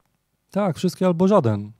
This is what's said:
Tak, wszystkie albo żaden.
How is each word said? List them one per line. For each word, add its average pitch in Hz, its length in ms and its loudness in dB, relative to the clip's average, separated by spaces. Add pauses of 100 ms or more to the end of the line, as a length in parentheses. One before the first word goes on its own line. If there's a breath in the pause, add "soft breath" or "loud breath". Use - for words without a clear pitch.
(500)
Tak, 196 260 -4
wszystkie 185 300 -4
albo 180 220 2
żaden. 110 520 2